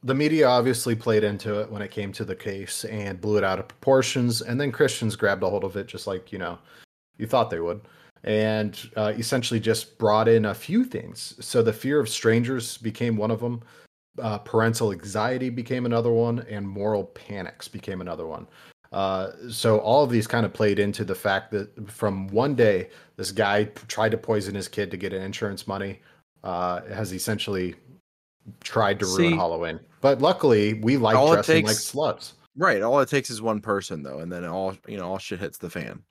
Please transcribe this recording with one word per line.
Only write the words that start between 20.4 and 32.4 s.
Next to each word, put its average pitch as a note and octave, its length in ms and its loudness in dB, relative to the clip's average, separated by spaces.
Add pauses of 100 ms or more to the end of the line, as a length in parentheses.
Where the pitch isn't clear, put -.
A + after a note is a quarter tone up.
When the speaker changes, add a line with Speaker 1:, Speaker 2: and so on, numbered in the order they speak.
Speaker 1:
of F#2 80 -4
played G#2 260 2
into G2+ 240 0
the F#2+ 100 -4
fact G2 380 -2
that G#2 400 -8
from G2 380 -2
one B2 260 2
day, G#2 340 4 (280)
this F#2 140 -6
guy G#2 340 2
p-, - 240 -16
tried A2 220 2
to A2 60 0
poison G2+ 380 -2
his G2 140 -6
kid G2+ 200 -4
to G2+ 60 -8
get F#2 160 -6
an F#2+ 100 -6
insurance G2 460 -8
money, G2 320 -6 (460)
uh, F2+ 400 -2
has G2 280 -6
essentially F#2 640 -4 (880)
tried G#2 380 2
to G2+ 40 0
ruin F#2+ 260 4
Speaker 2:
See, E3 40 4
Speaker 1:
Halloween. E2 460 -2 (180)
But C3+ 220 4
luckily, A#2+ 540 4
we A2+ 200 2
like A#2 220 4
Speaker 2:
all D3 160 8
it - 20 8
Speaker 1:
dressing D#3+ 300 4
like - 100 2
Speaker 2:
takes - 160 -6
Speaker 1:
sluts. C#3 400 -4 (240)